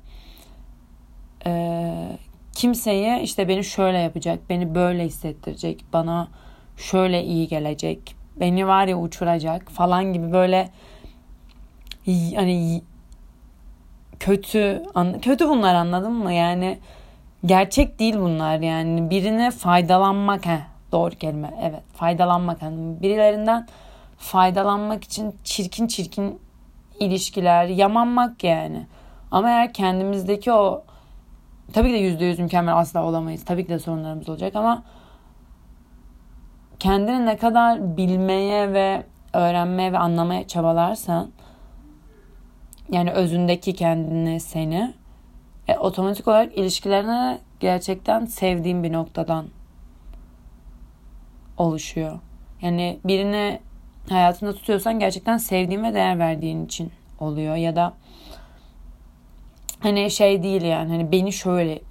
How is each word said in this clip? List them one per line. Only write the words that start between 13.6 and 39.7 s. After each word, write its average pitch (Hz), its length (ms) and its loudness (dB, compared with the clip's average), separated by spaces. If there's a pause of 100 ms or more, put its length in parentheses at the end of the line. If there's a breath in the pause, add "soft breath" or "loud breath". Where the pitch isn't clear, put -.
kötü 202 640 0 (120)
an-, 180 240 0
kötü 285 300 2
bunlar, 208 260 4
anladın 180 360 0
mı? 208 220 -2
Yani 175 460 0 (680 loud breath)
gerçek 190 540 4
değil 220 160 2
bunlar 160 440 0
yani. 165 500 0
Birine 220 420 2
faydalanmak, 190 920 2
heh, 165 160 -2 (300)
doğru 170 240 0
kelime, 151 460 -8
evet, 156 220 -6 (100)
faydalanmak. 175 680 0
Yani 160 400 -8
birilerinden 214 640 2 (500 loud breath)
faydalanmak 196 840 2
için 214 400 -8
çirkin 208 440 -4
çirkin 196 520 -6 (600)
ilişkiler, 180 640 2
yamanmak 233 800 2
yani. 160 420 -2 (460 soft breath)
Ama 196 180 2
eğer 240 240 2
kendimizdeki 196 800 -2
o, 208 320 4 (920 soft breath)
tabii 226 140 4
ki 247 60 2
de 226 40 2
yüzde 180 280 0
yüz 175 140 0
mükemmel 170 380 2
asla 165 280 0
olamayız. 165 400 -4
Tabii 180 180 -2
ki 175 60 -10
de 165 100 -2
sorunlarımız 160 500 -8
olacak 180 260 -6
ama 233 280 0 (2000 soft breath)
kendini 208 460 2
ne 214 120 2
kadar 226 600 2
bilmeye 190 760 2
ve 196 300 2 (300)
öğrenmeye 180 600 2